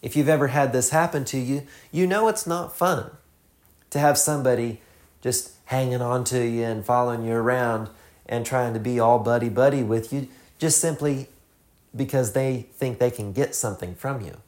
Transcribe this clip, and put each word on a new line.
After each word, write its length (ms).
If 140
you've 140
ever 180
had 260
this 180
happen 360
to 120
you, 280
you 160
know 220
it's 180
not 280
fun 360
to 80
have 180
somebody 640
just 300
hanging 340
on 240
to 220
you 180
and 200
following 400
you 100
around 560
and 200
trying 280
to 60
be 200
all 180
buddy-buddy 640
with 300
you, 160
just 220
simply 480
because 360
they 420
think 240
they 120
can 220
get 240
something 400
from 240
you. 160